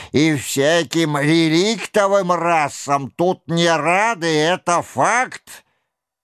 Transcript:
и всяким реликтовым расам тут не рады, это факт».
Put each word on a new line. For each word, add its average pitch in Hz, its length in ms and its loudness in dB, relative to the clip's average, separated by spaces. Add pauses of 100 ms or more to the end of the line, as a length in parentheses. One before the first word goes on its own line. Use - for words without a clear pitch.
(120)
и 156 240 2
всяким 151 840 0
реликтовым 180 1120 0
расам 147 800 -2
тут 175 360 -2
не 170 240 0
рады, 170 560 0
это 165 540 0
факт». 190 840 -4 (580)